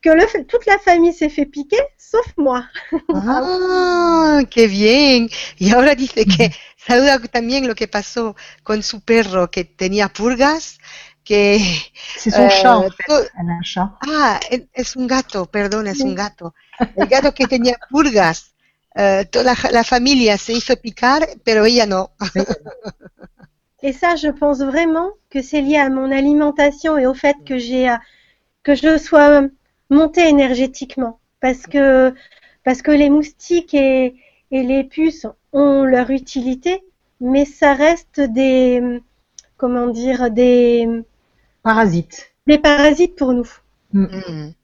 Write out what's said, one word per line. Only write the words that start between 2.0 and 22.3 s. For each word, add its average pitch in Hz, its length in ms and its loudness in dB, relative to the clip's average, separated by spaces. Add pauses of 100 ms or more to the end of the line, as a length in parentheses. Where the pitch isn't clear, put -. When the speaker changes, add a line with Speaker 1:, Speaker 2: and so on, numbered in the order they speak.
Speaker 1:
moi. 254 280 -2 (260)
<laughs> 320 240 -6
Speaker 2:
Ah, 339 1300 0 (100)
qué 226 180 4
bien. 233 600 2 (300)
Y 196 140 2
ahora 262 220 4
dice 247 300 -2
que 196 220 2
Speaker 3:
Ujú. 160 80 -4 (220)
Speaker 2:
saluda 269 440 2
también 240 460 -4
lo 226 80 -4
que 208 140 -8
pasó 214 480 -8 (260)
con 214 200 -4
su 208 180 -10
perro 190 500 0
que 180 140 -8
tenía 190 440 -4
purgas, 254 720 -2 (460)
que, 202 340 2 (580)
Speaker 3:
C'est - 140 -4
son 202 160 4
Speaker 2:
euh, - 40 6
Speaker 3:
chat, 196 260 4
en 196 140 2
fait. - 180 -12
Speaker 2:
to-, 285 200 0 (100)
Speaker 3:
Elle 170 120 -6
a 170 80 -6
un 175 40 -10
chat. 190 280 -6 (180)
Speaker 2:
ah, 294 320 0 (100)
es, 254 120 -4 (120)
es 254 220 -10
un 254 120 -6
gato, 240 380 -4
perdón, 208 420 -4
es 190 120 -8
un 262 100 -2
Speaker 1:
Sí. 185 40 -6
Speaker 2:
gato. 180 400 -12 (420)
El 196 120 0
gato 269 260 2
que 262 120 -2
tenía 240 300 -2 (140)
purgas, 220 640 0 (440)
euh, 196 320 0
toda 240 140 -2 (100)
la, 247 160 -4
la 233 140 0
familia 247 540 0
se - 140 -8
hizo 240 240 -2
picar, 269 520 -2 (160)
pero 220 200 2
ella 240 220 2
no. 190 240 -4 (100)
<laughs> 196 140 -10